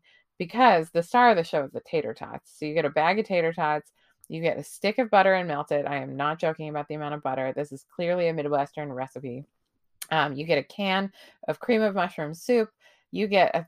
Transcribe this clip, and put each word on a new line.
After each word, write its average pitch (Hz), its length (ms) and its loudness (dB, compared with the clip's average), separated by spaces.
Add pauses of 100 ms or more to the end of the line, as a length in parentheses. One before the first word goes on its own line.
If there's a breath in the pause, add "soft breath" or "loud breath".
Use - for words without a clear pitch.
(360 soft breath)
because 190 540 4
the 170 120 0
star 240 280 4
of 208 60 6
the 165 80 0
show 151 200 -2
is 143 80 -10
the - 80 -6
tater 143 320 -4
tots. - 460 -14
So 151 80 -8
you 151 80 -6
get 160 100 2
a 143 60 0
bag 165 280 2
of 220 60 -2
tater 170 300 0
tots, 151 360 -2 (380 soft breath)
you 160 140 -8
get 160 160 0
a 143 40 -10
stick - 360 -4
of 233 120 0
butter 190 220 6
and 180 160 0
melt 147 240 -4
it. 143 140 0
I 143 100 -4
am 135 200 -8
not 151 220 -2
joking 156 300 -4
about 147 200 -6
the 151 60 -8
amount 151 200 -6
of 147 80 -10
butter. 131 300 -4
This 143 200 -6
is 135 120 -16 (100)
clearly 175 340 0
a 165 60 0
Midwestern 143 580 -4
recipe. 127 520 -10 (640)
Um, 147 240 0
you 143 100 -8
get 160 140 2
a 131 60 -2
can 196 480 -2 (360 loud breath)
of - 120 -4
cream 226 200 2
of 208 140 0
mushroom 175 400 -4
soup. 226 360 0 (400 soft breath)
You 196 160 -2
get 196 280 4
a 165 140 -2